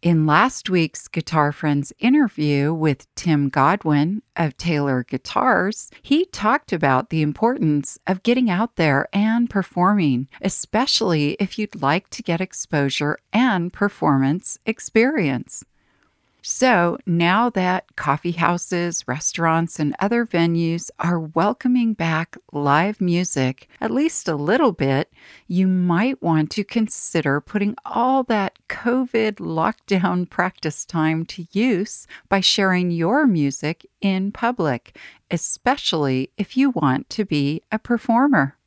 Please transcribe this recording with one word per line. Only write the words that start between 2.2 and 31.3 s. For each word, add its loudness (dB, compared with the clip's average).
with -2
Tim 0
Godwin 2
of -2
Taylor 0
Guitars, -2
he 0
talked -2
about 2
the 0
importance 0
of -2
getting 2
out -2
there 2
and 2
performing, 2
especially 0
if -4
you'd -6
like 0
to -14
get -2
exposure -2
and 0
performance 0
experience. -2
So 2
now 2
that -2
coffee -2
houses, -2
restaurants, -2
and 0
other 0
venues 0
are 0
welcoming 0
back -4
live 0
music, -2
at -4
least -2
a 0
little 2
bit, 0
you 2
might 0
want 2
to -4
consider -2
putting -2
all 0
that -2
covid -2
lockdown -2
<laughs> -
practice -6
time -2
to -14